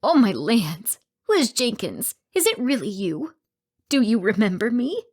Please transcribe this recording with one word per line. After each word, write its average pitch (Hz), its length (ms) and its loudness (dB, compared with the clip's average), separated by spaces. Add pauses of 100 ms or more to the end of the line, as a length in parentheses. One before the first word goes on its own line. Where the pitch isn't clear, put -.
Oh, 302 140 2
my 240 180 6
lands! 165 640 -2 (300)
Liz 349 240 2
Jenkins, 202 640 -4 (200)
is 370 120 2
it 453 120 0
really 247 300 -2
you? 196 460 -6 (540)
Do 277 120 2
you 226 200 2
remember 202 500 0
me? 254 420 -2